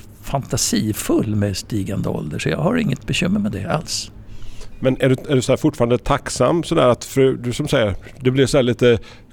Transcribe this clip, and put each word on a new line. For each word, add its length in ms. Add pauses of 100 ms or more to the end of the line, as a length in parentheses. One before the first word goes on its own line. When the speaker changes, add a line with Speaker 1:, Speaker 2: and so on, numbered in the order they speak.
(220)
Speaker 1:
fantasifull 1120
med 200
stigande 520
ålder. 300
Så 100
jag 100
har 180
inget 300
bekymmer 340
med 120
det 120
alls. 460 (720)
Speaker 2:
Men 200
är 80
du, 80 (120)
är 60
du 80
så 100
här 40
fortfarande 420
tacksam 640
så 120
där 140
att, 160
för 280
du 200
som 160
säger, 260 (260)
det 100
blir 160
så 120
här 40
lite, 360 (340)